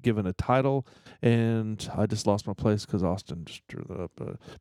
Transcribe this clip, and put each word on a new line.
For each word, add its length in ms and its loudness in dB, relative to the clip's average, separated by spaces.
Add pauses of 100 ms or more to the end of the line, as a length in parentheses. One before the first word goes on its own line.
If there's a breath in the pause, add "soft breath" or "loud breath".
given 240 2
a 60 -2
title. 520 2 (380 soft breath)
And 760 2
I 80 4
just 220 -2
lost 180 2
my 80 -4
place 320 2
'cause 180 0
Austin 420 -4
just 220 -16
drew 220 -12
that 100 -8
up. 120 -8 (100)
Uh, 120 -8 (280 loud breath)